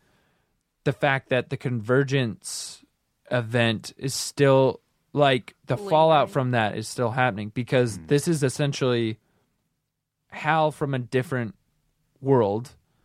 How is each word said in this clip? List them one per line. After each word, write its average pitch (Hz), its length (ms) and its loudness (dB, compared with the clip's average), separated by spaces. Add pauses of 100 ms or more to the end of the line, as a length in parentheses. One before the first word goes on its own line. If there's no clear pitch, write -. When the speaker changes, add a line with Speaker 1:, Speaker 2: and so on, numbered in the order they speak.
(840)
Speaker 1:
the 143 80 2
fact 135 360 0
that 127 200 0
the 135 80 -6
Convergence 127 1300 -2 (460)
event 117 680 -2
is 131 160 -8
still, 135 680 2 (320)
like, 135 420 0 (120)
the 131 80 -2
Speaker 2:
Lingering. 202 140 -8
Speaker 1:
fallout 156 400 4
from 127 220 -2
that 110 240 0
is 113 120 -8
still 120 240 -4
happening 113 420 -2
because 123 440 0
Speaker 3:
Hmm. 82 100 -16
Speaker 1:
this 147 200 0
is 156 160 0
essentially 123 760 -2 (1120)
Hal 156 400 0
from 139 220 -4
a 131 60 -2
different 123 560 -4 (680)
world 120 500 2 (340)